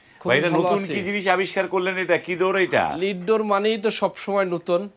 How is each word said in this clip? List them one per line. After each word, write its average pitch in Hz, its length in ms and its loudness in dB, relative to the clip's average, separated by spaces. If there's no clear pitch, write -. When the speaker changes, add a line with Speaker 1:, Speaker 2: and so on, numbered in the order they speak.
Speaker 1:
খুব 120 100 -4
Speaker 2:
ভাই, 131 100 6
এটা 170 100 2
Speaker 1:
ভালো 165 140 2
Speaker 2:
নতুন 180 200 0
Speaker 1:
আছি। - 100 -6
Speaker 2:
কি - 80 -4
জিনিস 196 260 -4
আবিষ্কার 185 400 2
করলেন? 185 300 -2
এটা 175 200 2
কি 180 180 -6
ডোর 185 200 2
এটা? 117 420 2
Speaker 1:
লিড 180 280 -4
ডোর 214 180 2
মানেই 214 340 0
তো 214 120 -2
সবসময় 196 560 -2
নতুন। 175 520 -2